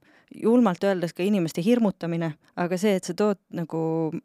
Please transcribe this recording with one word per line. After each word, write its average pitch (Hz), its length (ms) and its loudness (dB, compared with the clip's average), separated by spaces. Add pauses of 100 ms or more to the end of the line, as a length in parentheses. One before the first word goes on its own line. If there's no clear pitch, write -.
(320)
julmalt 226 520 2
öeldes 180 300 0
ka 175 120 -4
inimeste 175 400 0
hirmutamine, 170 680 0 (220)
aga 180 240 -2
see, 202 160 2
et 185 80 -4
sa 175 100 -8
tood 202 280 0 (120)
nagu, 165 280 -6 (440)